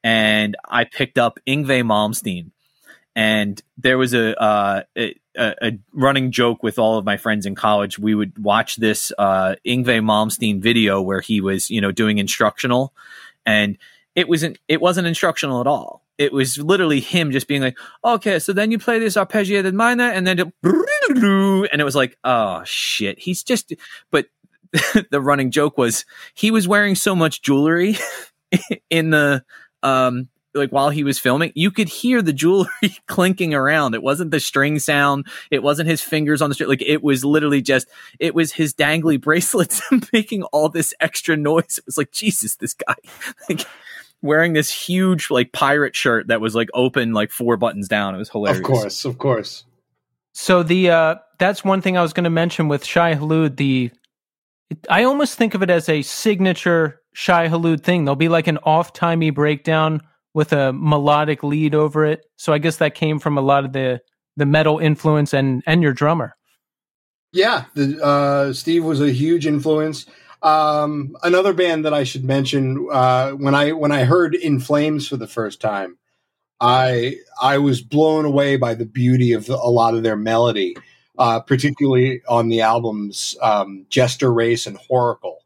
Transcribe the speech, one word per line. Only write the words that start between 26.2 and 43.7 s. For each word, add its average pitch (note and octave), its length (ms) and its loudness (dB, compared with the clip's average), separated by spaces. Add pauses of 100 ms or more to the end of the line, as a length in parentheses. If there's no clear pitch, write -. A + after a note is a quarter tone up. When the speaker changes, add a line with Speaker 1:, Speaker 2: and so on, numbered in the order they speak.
Speaker 1:
he G#3+ 180 0
was A3 160 2
wearing G3+ 280 2
so F#3+ 200 -2
much D#3+ 280 0
jewelry E3 540 2 (480)
<laughs> - 460 -4
in D#3+ 200 0
the, C#3+ 340 2 (380)
um, B2+ 460 0 (260)
like, C#3+ 160 0
while C#3 200 2
he D3 140 -2
was C#3 140 0
filming, C#3+ 360 0
you F3 160 0
could F#3+ 180 -2
hear A#3+ 320 0
the E3 120 0
jewelry F3 360 2 (180)
<laughs> - 200 -6
clinking F#3 480 0
around. C#3 400 0
It A2+ 80 -6
wasn't D3 280 -2
the D3+ 100 0
string C#3+ 380 0
sound. C#3+ 480 0 (240)
It C#3 120 0
wasn't D3 260 0
his D#3+ 140 -2
fingers D3+ 400 0
on D3 80 0
the C3+ 40 -2
string. - 140 -4
Like, C3 140 0
it D3 200 0
was C3+ 220 0
literally C#3+ 380 2
just, C3 260 0 (300)
it E3 160 -2
was D#3+ 180 0
his D#3 220 -2
dangly D3+ 460 0
bracelets E3+ 600 0 (180)
<laughs> - 140 -4
making G#3+ 320 -2
all - 240 0
this D#3+ 320 -2
extra D#3 360 -2
noise. D3+ 420 0
It - 80 -14
was - 100 -8
like, D3 160 -4
Jesus, G#3+ 440 -4
this - 180 -8
guy, - 200 -6 (260)
<laughs> - 280 -16
like, - 180 -6 (540)